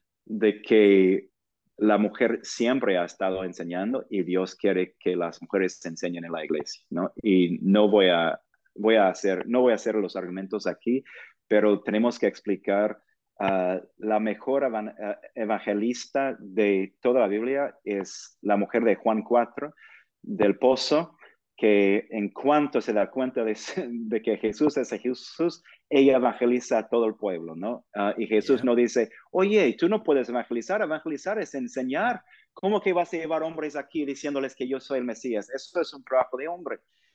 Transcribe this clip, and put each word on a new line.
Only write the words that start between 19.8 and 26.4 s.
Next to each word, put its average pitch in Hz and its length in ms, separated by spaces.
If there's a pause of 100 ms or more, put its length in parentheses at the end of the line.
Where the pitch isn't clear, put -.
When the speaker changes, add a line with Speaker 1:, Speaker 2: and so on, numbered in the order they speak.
Speaker 1:
del 101 360
pozo, 135 580 (400)
que 101 540
en 104 200
cuanto 143 500
se 117 120
da 101 180
cuenta 127 340
de, 107 120
<laughs> - 340
de 113 320
que 107 160
Jesús 127 380
es 127 140
Jesús, 127 720 (260)
ella 139 280
evangeliza 123 600